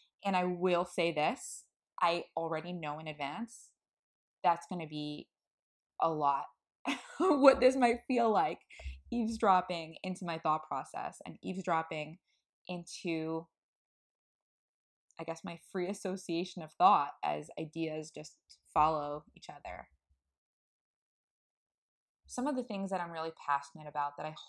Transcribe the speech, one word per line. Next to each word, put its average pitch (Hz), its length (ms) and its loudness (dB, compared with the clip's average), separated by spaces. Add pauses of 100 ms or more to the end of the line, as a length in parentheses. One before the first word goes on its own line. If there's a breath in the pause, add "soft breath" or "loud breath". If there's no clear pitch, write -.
(220 soft breath)
And 190 140 0
I 180 80 4
will 180 400 2
say 170 280 0
this, 160 520 -2 (380)
I 175 220 2 (120)
already 165 380 -4
know 156 240 -6
in 160 100 -10
advance 151 640 -8 (760)
that's 170 260 2
gonna 175 160 -4
be 151 420 -8 (760)
a 165 80 4
lot 147 340 2 (420)
<laughs> - 320 -4
what 277 400 8
this 262 160 8
might 240 320 4
feel 233 240 4
like, 170 280 2 (540 loud breath)
eavesdropping 185 920 2
into 185 220 -4
my 170 140 -4
thought 156 300 2
process - 560 -6
and 165 180 -12
eavesdropping 165 760 -2 (500)
into, 165 800 -4 (1700)
I 165 40 -10
guess, 165 200 -8
my 170 140 -10 (120)
free 180 180 -2
association 185 720 -4
of 156 100 -12
thought 175 400 6 (120)
as 151 240 -2 (120)
ideas 156 500 -6
just - 260 -14 (380)
follow 151 500 2 (120)
each - 120 -20
other. 101 400 -12 (2500)
Some 247 220 -4
of 285 80 -2
the 247 80 -2
things 196 260 -6
that 185 100 -2
I'm 170 120 -6
really 165 200 -6 (140)
passionate 151 420 -6
about 147 300 -4
that 156 80 -6
I 156 80 -10 (140)